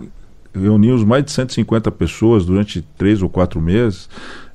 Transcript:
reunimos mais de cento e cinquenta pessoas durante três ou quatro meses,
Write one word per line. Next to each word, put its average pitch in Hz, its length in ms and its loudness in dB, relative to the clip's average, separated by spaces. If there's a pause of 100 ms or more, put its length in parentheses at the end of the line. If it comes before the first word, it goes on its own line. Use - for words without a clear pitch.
(560)
reunimos 107 480 4
mais 127 200 2
de - 80 -12
cento 131 200 -4
e - 20 -14
cinquenta 110 380 -2
pessoas 98 560 2
durante 95 340 -2 (160)
três 101 240 2
ou 90 80 0
quatro 87 320 -2
meses, 95 480 0 (460)